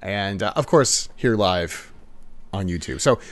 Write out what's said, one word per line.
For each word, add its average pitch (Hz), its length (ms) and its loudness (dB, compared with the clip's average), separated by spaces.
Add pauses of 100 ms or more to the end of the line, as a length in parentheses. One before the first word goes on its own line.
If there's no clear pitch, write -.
and, 98 400 -4
uh, - 140 -2
of 143 100 0
course, - 500 2
hear 117 200 2
live 92 560 2 (600)
on 98 160 -2
YouTube. 80 320 -4
So, 131 180 4 (140)